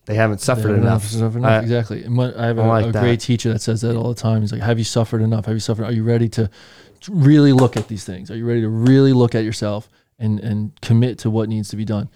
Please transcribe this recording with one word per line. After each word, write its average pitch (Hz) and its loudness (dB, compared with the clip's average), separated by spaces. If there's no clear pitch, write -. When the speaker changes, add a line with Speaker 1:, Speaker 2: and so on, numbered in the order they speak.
Speaker 1:
they 104 -4
haven't 107 2
Speaker 2:
They - -8
Speaker 1:
suffered 110 0
Speaker 2:
haven't 107 2
Speaker 1:
enough. 113 2
Speaker 2:
suffered 113 -2
enough, 113 2
Speaker 1:
I 110 4
Speaker 2:
exactly. 117 -2
And 120 -2
what, 123 -2
I 117 -2
have 117 0
Speaker 1:
I 113 0
Speaker 2:
a, - 2
Speaker 1:
like 113 2
Speaker 2:
a 113 -2
Speaker 1:
that. 107 -2
Speaker 2:
great 120 2
teacher 117 -2
that 110 -4
says 110 -2
that 117 -2
all 117 -4
the 120 -6
time. 113 0
He's 107 -2
like, 113 -6
"Have 113 0
you 113 -2
suffered 113 -2
enough? 110 0
Have 107 -4
you 110 -4
suffered? 107 -4
Are 113 -6
you 110 0
ready 117 2
to 110 -2
really 147 6
look 127 2
at 107 -4
these 104 -10
things? 95 -14
Are 110 -12
you 117 -8
ready 117 0
to 110 -2
really 131 4
look 123 4
at 110 0
yourself 107 -6
and, 107 -2
and 107 -6
commit 117 2
to 117 -4
what 110 0
needs 107 -6
to 107 -10
be 107 -6
done?" 104 -4